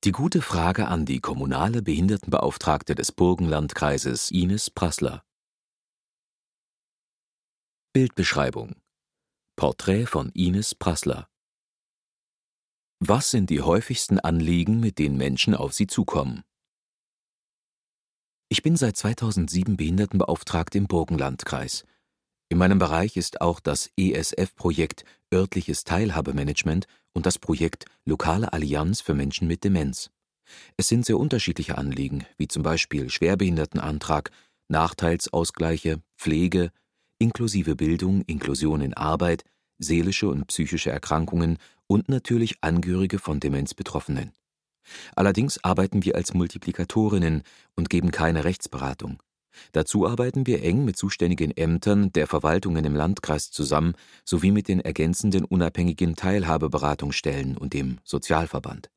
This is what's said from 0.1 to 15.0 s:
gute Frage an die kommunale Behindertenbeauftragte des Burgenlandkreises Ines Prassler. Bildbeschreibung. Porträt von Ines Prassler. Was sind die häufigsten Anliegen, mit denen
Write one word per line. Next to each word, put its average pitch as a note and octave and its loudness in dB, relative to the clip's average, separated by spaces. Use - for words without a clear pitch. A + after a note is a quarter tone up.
gute D3+ 0
Frage F2+ 0
an D#2+ 0
die C2+ -2
kommunale A#2+ -2
Behindertenbeauftragte E2 0
des - -4
Burgenlandkreises D2+ 0
Ines F#2 0
Prassler. - -4
Bildbeschreibung. C#2+ 0
Porträt F#2+ 0
von C#2 -4
Ines F2+ 0
Prassler. - -4
Was G#2 2
sind G2+ 2
die C#2+ 0
häufigsten F#2+ 2
Anliegen, E2+ 2
mit A2+ -2
denen C#2+ 2